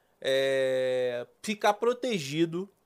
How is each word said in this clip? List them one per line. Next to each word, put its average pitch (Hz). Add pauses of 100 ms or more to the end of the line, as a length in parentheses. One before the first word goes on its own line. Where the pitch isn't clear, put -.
(200)
é, 131 (160)
ficar 208
protegido, 185 (160)